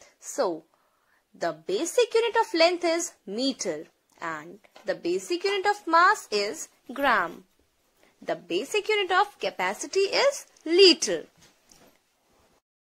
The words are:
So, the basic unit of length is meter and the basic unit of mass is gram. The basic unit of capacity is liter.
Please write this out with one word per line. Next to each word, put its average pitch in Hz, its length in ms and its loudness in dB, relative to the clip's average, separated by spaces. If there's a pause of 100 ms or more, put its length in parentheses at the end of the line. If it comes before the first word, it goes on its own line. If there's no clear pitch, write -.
(200)
So, 180 460 -4 (680)
the 165 200 -4
basic 262 600 -2
unit 453 260 0
of 440 140 -2
length 339 300 2
is 339 300 -2 (120)
meter 196 600 -4 (360)
and 165 380 -10 (260)
the 185 80 -2
basic 190 520 -4
unit 392 200 0
of 403 220 -2
mass 349 440 4
is 208 360 -4 (260)
gram. 208 520 0 (760)
The 170 140 -4
basic 214 540 -4
unit 403 220 0
of 403 280 0
capacity 214 600 -4
is - 460 0 (180)
liter. 320 580 4 (1600)